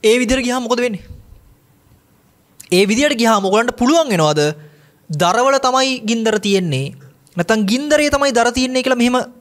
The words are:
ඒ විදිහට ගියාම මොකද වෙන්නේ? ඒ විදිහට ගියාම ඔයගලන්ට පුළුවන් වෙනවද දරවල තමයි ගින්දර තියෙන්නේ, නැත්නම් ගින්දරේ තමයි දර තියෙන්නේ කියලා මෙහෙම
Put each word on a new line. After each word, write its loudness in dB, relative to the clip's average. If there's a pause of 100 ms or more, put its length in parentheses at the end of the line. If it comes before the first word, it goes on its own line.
ඒ 4
විදිහට -2
ගියාම -2
මොකද -2
වෙන්නේ? -4 (1700)
ඒ 4
විදිහට 0
ගියාම 2
ඔයගලන්ට 0
පුළුවන් 2
වෙනවද 2 (680)
දරවල 0
තමයි 0
ගින්දර 0
තියෙන්නේ, -2 (420)
නැත්නම් 0
ගින්දරේ 0
තමයි 0
දර 2
තියෙන්නේ -2
කියලා 0
මෙහෙම 2 (240)